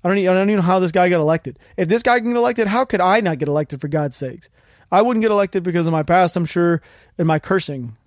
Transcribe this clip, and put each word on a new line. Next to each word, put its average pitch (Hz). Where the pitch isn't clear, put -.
I 175
don't 196
e-, 185
I 185
don't 196
even 208
know 170
how 190
this 185
guy 180
got 175
elected. 156
If 175
this 226
guy 247
can 233
get 240
elected, 233
how 240
could 190
I 196
not 160
get 147
elected, 147
for 151
God's 147
sakes? -
I 190
wouldn't 226
get 220
elected 196
because 170
of 165
my 156
past, 175
I'm 175
sure, 170
and 165
my 156
cursing 135